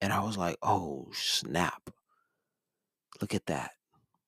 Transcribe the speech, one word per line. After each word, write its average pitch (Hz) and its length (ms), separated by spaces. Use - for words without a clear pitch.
And 98 120
I 101 100
was 107 140
like, 85 260
"Oh, 76 500
snap. - 800
Look - 120
at 98 140
that." 73 240